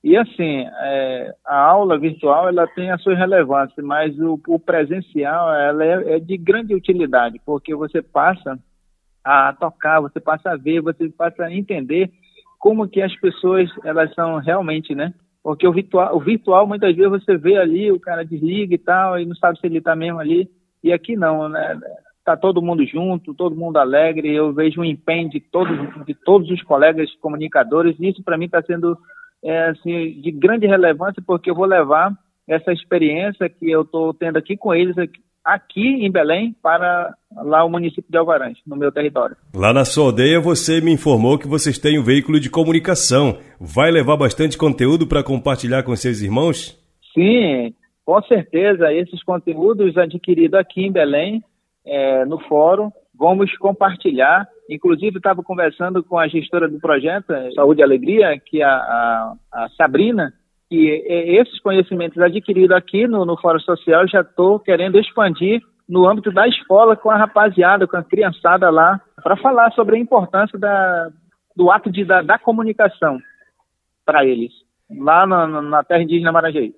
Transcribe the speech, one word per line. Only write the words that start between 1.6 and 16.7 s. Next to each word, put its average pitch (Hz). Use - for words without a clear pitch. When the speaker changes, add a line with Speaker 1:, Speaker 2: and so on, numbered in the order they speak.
Speaker 1:
aula 175
virtual, 156
ela 175
tem 180
a 180
sua 190
relevância, 147
mas 147
o, 160
o 165
presencial, 160
ela 147
é, 160
é 165
de 175
grande 202
utilidade, 131
porque 147
você 151
passa 147
a 139
tocar, 156
você 147
passa -
a 165
ver, 156
você 165
passa 170
a 165
entender 180
como 214
que 196
as 190
pessoas, 185
elas 160
são 165
realmente, 156
né? 156
Porque 156
o 175
virtual, 190
o 170
virtual, 202
muitas 202